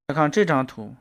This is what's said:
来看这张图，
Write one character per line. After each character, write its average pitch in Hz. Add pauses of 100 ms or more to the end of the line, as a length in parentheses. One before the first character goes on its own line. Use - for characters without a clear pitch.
来 143
看 151
这 202
张 139
图， 113